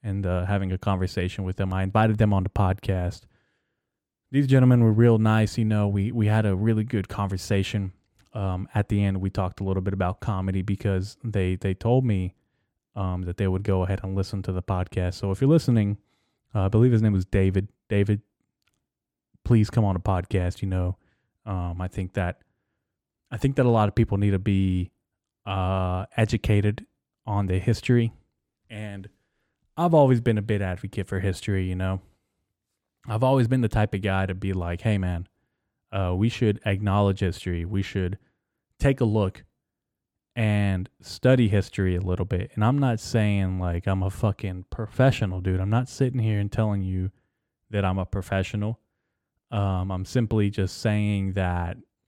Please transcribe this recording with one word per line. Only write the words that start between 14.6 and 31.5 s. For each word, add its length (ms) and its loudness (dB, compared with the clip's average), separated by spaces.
podcast. 520 -4
So 160 -4
if 100 -4
you're 80 4
listening, 480 2
uh, 60 0
I 80 2
believe 240 4
his 80 4
name 100 4
was 140 2
David. 420 2
David, 320 2
please 260 4
come 140 2
on 140 0
a 20 -6
podcast. 640 -2
You 80 -4
know, 280 -2
um, 360 -6
I 80 -4
think 240 -8
that, 260 -4
I 40 -8
think 220 -2
that 80 4
a 40 4
lot 200 4
of 60 -6
people 220 2
need 140 2
to 80 0
be, 520 0
uh, 600 -2
educated 720 0
on 220 -2
the 120 0
history, 540 0
and 400 -12
I've 180 2
always 280 6
been 160 2
a 40 0
big 200 -2
advocate 460 -6
for 120 -4
history. 460 -2